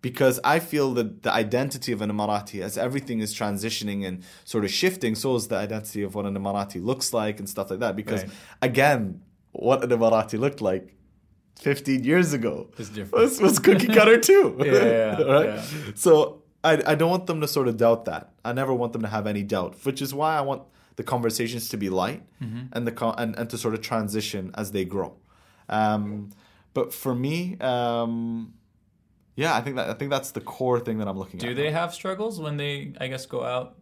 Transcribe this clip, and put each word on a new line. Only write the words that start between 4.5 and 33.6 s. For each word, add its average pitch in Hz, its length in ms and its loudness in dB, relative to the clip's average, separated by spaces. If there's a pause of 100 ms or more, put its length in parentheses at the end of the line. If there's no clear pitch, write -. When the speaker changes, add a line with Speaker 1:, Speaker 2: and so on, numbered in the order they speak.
Speaker 1:
of 98 60 0
shifting, 180 440 0
so 127 200 -2
is 110 140 -2
the 113 80 -2
identity 104 460 -6
of 95 120 -6
what 104 100 -4
an 101 140 -4
Emirati 98 440 -4
looks 127 300 -2
like 107 280 -2
and 101 60 -10
stuff 98 240 -6
like 95 100 -4
that. 113 140 -2
Because, 104 280 -4
Speaker 2:
Right. 101 100 -12 (300)
Speaker 1:
again, 127 580 2 (320)
what 131 320 2
an 123 60 0
Emirati 113 480 4
looked 139 240 -2
like 95 320 -2 (680)
fifteen 135 440 -2
years 160 280 4
ago 113 360 -4 (100)
Speaker 2:
It's 107 100 -10
different. 104 360 0
Speaker 1:
was, 262 160 0
was 202 180 6
cookie 247 300 6
cutter 220 320 8
too. 381 360 6
Speaker 2:
<laughs> 131 80 0
Yeah, - 80 2
yeah, 113 500 4
Speaker 1:
<laughs> 135 120 4
Right? 151 120 6
Speaker 2:
yeah. 110 160 -4 (320)
Speaker 1:
So - 480 6 (220)
I, 156 220 6
I 156 80 4
don't 160 160 2
want 180 160 0
them 165 160 -2
to 147 60 -2
sort 135 200 2
of 113 80 0
doubt 117 300 4
that. 80 260 -8 (120)
I 117 80 -4
never 131 200 -2
want 120 220 -2
them 117 80 -4
to 107 60 -4
have 107 180 -4
any 104 160 -2
doubt, 95 320 -2 (100)
which 135 160 -2
is 135 140 -6
why 156 240 0
I - 20 0
want 139 220 -4 (340)
the 117 80 -10
conversations 117 680 -2
to - 60 -8
be 101 140 -4
light 95 320 -2 (200)
Speaker 2:
Mm-hmm. 113 160 -10 (140)
Speaker 1:
and 120 140 -4
the 113 60 -4
con-, 113 260 -2
and, 113 180 -4
and 117 140 -6
to 117 80 -8
sort 110 160 -4
of 110 60 -4
transition 104 760 -4
as 107 160 -8
they 95 140 -2
grow. 92 320 -6 (520)
Um, 104 600 -2 (440)
but - 200 -2
for 131 200 -4
me, 165 460 -4
um, 117 960 -4 (840)
yeah, 147 200 0
I 110 40 0
think 135 160 -6
that, 113 140 -4
I 113 40 -4
think 139 160 -8
that's 135 220 -4
the 123 80 -6
core 123 400 -2
thing 113 180 -6
that 104 100 -4
I'm 95 100 -6
looking 92 220 -12
Speaker 2:
Do 120 100 -6
Speaker 1:
at 123 60 -6
Speaker 2:
they 147 140 -2
Speaker 1:
now. 156 100 -2
Speaker 2:
have 170 140 -6
struggles 190 460 -8
when 151 160 -8
they, 143 440 -8
I 131 80 -6
guess, 131 180 -10
go 123 180 -8
out 127 380 -6